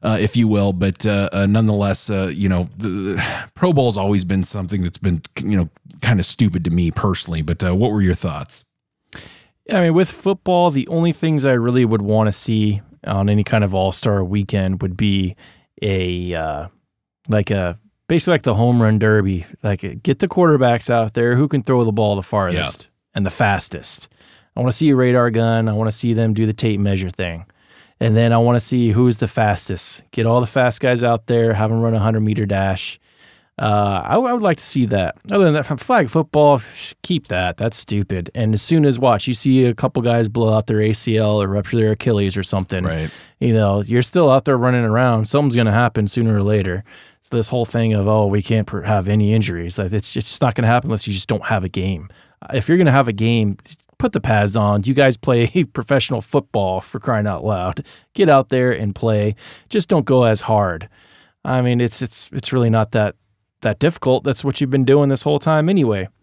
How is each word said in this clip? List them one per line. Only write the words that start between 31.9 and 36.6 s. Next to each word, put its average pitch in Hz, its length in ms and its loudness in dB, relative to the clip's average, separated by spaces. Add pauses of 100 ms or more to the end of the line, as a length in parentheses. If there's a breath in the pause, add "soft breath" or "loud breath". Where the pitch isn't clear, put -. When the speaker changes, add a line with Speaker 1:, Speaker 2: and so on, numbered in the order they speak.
Speaker 2:
a 110 40 2
hundred 110 220 0
meter 107 260 0
dash. 98 520 -2 (600 soft breath)
Uh, 104 440 0
I, - 100 0
I 247 180 2
would 240 100 -2
like 180 160 0
to - 60 -16
see 123 220 -2
that. 95 300 -2 (160)
Other 202 120 4
than 156 100 4
that, 147 120 -2
from 139 120 -6
flag 151 300 2
football, 151 520 2